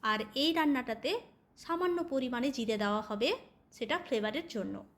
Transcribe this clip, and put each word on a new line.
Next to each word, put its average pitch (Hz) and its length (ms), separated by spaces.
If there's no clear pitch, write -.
আর 214 160
এই 320 160
রান্নাটাতে 262 520
সামান্য 349 340
পরিমাণে 254 440
জিরে 220 280
দেওয়া 208 240
হবে, 220 200
সেটা 285 200
ফ্লেভারের 220 480
জন্য। 196 200